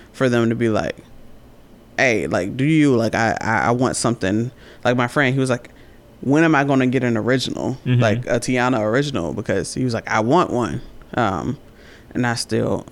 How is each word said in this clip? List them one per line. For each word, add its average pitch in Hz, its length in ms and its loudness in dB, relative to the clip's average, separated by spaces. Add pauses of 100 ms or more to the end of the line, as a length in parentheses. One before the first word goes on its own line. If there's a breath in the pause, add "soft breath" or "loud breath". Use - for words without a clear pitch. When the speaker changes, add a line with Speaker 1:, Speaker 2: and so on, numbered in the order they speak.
(120 loud breath)
Speaker 1:
for 131 180 0
them 117 180 2
to 117 80 0
be 117 140 0
like, - 260 -2 (1000)
"Hey, 110 280 2
like, 101 300 -4
do 131 80 -2
you, 147 320 4
like, 113 180 0
I, 113 260 0
I, 110 180 -2 (100)
I - 40 2
want 123 240 0
something." 113 540 -2 (340 loud breath)
Like, 123 120 2
my 123 100 0
friend, 131 280 0
he 139 40 0
was 131 120 0
like, 123 200 -4 (520 loud breath)
"When 143 200 4
am 160 120 6
I 139 100 4
gonna 135 240 2
get 127 160 0
an 117 120 0
original, 123 680 -2
Speaker 2:
Mm-hmm. 123 160 2
Speaker 1:
like, 117 260 2
a 120 140 0
Tiana 127 400 0
original?" 107 540 -2
Because 98 400 -4
he 127 100 -2
was 123 100 0
like, - 160 -6
"I 110 100 2
want 139 300 2
one." 120 300 -2 (340)
Um, 101 440 -2 (560 loud breath)
and 123 120 -2
I 117 80 -2
still 113 580 -4